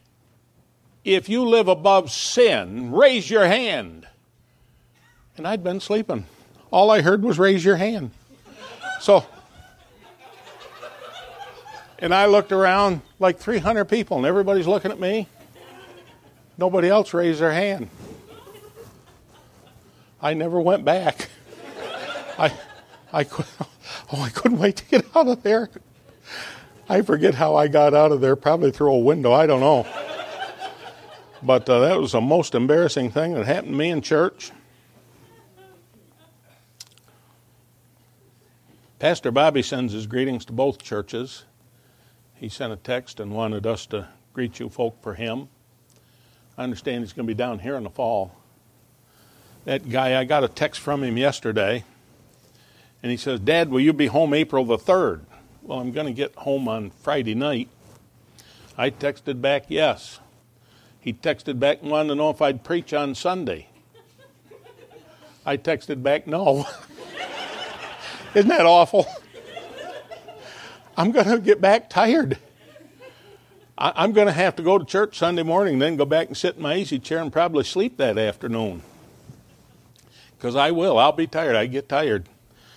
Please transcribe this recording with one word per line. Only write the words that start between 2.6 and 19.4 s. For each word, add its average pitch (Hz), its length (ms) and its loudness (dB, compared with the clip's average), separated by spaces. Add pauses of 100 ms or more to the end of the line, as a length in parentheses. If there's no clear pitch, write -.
raise 240 380 4
your 208 160 4
hand." 156 640 -2 (1300)
And 160 100 -10
I'd 202 160 -4
been 180 160 -4
sleeping. 202 460 -4 (460)
All 190 180 6
I 214 120 6
heard 190 200 4
was, 202 160 0
"Raise 190 260 4
your 196 120 6
hand." 185 360 -4 (920)
So, - 240 6 (2750)
and 170 140 -2
I 196 120 4
looked 202 260 4
around, 190 500 2 (180)
like, 185 180 2
three 220 220 -4
hundred 202 260 0
people, 202 320 -2
and 127 80 0
everybody's 190 420 0
looking 196 240 0
at 175 80 -12
me. 190 280 -4 (1300)
Nobody 180 320 2
else 202 240 2
raised 170 260 0
their 160 140 2
hand. 196 360 -4 (2250)